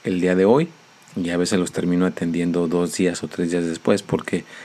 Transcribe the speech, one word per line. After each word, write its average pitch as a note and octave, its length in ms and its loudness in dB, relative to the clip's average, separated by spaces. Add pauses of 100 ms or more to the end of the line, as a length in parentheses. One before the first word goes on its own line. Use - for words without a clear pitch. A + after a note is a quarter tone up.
el F2+ 180 -2
día F2+ 120 2
de F#2 120 4
hoy, D3 240 4 (460)
y E2+ 140 -4
a E2+ 80 -2
veces F2+ 220 0
los F2 120 -2
termino F2 360 0
atendiendo E2+ 600 -2
dos F2 300 -2
días F2+ 260 0
o D#2+ 40 -4
tres E2+ 240 -4
días F2 140 0
después, G2 360 0
porque F2 440 -4 (200)